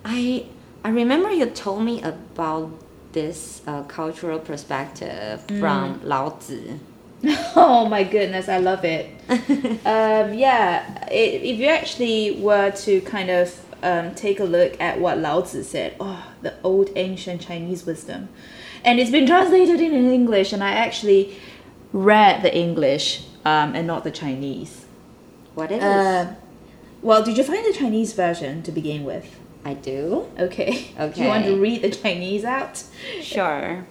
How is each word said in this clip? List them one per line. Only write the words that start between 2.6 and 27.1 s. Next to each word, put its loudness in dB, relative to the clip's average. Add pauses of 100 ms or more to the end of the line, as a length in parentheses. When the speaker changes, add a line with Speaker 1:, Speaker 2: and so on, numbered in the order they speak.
Speaker 1:
this, -8
uh, -8
cultural -6
perspective -10
Speaker 2:
Mm. -6
Speaker 1:
from 0
Lao -2 (100)
Tzu. -12 (440)
Speaker 2:
<laughs> -2
Oh 8
my 2
goodness, -2
I 0
love 0
it. -2 (200)
Speaker 1:
<laughs> 0
Speaker 2:
Um, 2
yeah, 4 (260)
i-, 2
if -2
you 2
actually 0
were 2 (160)
to 4
kind -6
of, 2 (300)
um, 0
take -2
a -2
look 2
at -2
what 2
Lao 0
Tzu -6
said, -6
oh, -10 (200)
the -6 (100)
old 2
ancient -6
Chinese -8
wisdom. -10 (540)
And 6
it's 2
been 6
translated 6
in 2 (180)
English, 4
and -2
I 0
actually 2 (560)
read 6
the 2
English, 0 (220)
um, 4
and -2
not -4
the -6
Chinese. -8 (680)
Speaker 1:
What -6
is? -2
Speaker 2:
Uh, 2 (680)
well, 6